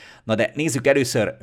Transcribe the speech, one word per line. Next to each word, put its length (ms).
Na 100
de 200
nézzük 320
először, 560